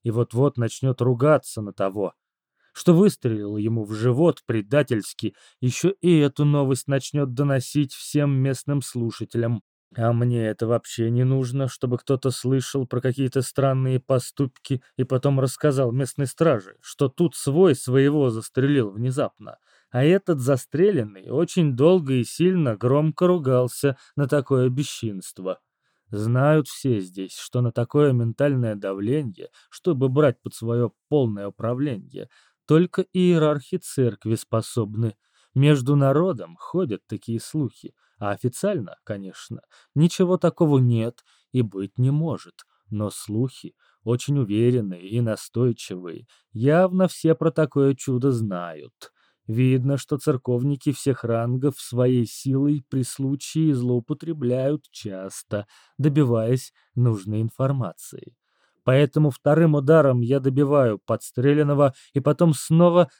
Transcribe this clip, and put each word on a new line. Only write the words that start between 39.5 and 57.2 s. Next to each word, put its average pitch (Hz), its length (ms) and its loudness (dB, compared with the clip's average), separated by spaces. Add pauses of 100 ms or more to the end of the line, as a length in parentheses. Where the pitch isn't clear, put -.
ничего 175 420 2
такого 160 400 2
нет 120 460 0 (280)
и 127 120 0
быть 98 340 -6
не 127 140 2
может. 143 540 -6 (240)
Но 104 200 -4
слухи 107 640 -6 (300)
очень 123 340 -2
уверенные 107 720 0
и 113 140 -2
настойчивые. 110 1080 -4 (240)
Явно 180 560 2
все 160 260 0
про 127 160 0
такое 139 460 0
чудо 131 360 -2
знают. 87 800 -6 (360)
Видно, 131 500 0
что 143 200 -6
церковники 131 720 -2
всех 135 320 -4
рангов 120 560 -2
своей 123 480 0
силой 139 640 -2
при 135 140 -2
случае 143 720 -2
злоупотребляют 131 1160 -2
часто, 98 760 -10 (320)
добиваясь 131 760 0 (200)
нужной 107 480 0